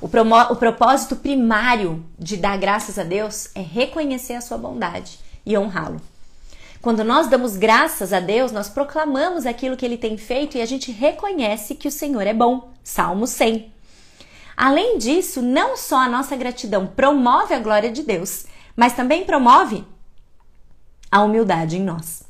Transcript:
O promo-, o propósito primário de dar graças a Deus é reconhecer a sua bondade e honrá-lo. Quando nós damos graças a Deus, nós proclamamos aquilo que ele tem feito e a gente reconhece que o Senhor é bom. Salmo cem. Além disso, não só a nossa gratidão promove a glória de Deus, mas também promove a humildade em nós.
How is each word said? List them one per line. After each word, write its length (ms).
O 80
promo-, 440
o 20
propósito 640
primário 880
de 200
dar 200
graças 440
a 20
Deus 500
é 80
reconhecer 760
a 60
sua 180
bondade 600
e 140
honrá-lo. 420
Quando 220
nós 240
damos 300
graças 560
a 80
Deus, 320
nós 160
proclamamos 760
aquilo 320
que 80
ele 120
tem 200
feito 400
e 60
a 40
gente 260
reconhece 800
que 140
o 40
Senhor 360
é 40
bom. 380
Salmo 420
cem. 460
Além 440
disso, 420
não 380
só 180
a 120
nossa 280
gratidão 500
promove 680
a 40
glória 320
de 120
Deus, 420
mas 160
também 320
promove 580
a 120
humildade 560
em 40
nós. 480